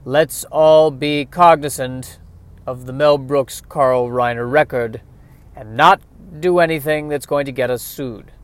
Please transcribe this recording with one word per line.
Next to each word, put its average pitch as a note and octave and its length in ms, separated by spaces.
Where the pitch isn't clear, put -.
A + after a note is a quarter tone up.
let's C#3+ 400
all D#3 480
be D3 320
cognizant C#3+ 960
of B2+ 200
the B2+ 60
Mel D3 260
Brooks, C3+ 420
Carl B2+ 480
Reiner A#2+ 400
record B2 520
and A2+ 200
not E3+ 240
do F3 220
anything D3+ 480
that's C#3+ 180
going C#3+ 200
to C#3 60
get B2 160
us B2 140
sued. A#2+ 480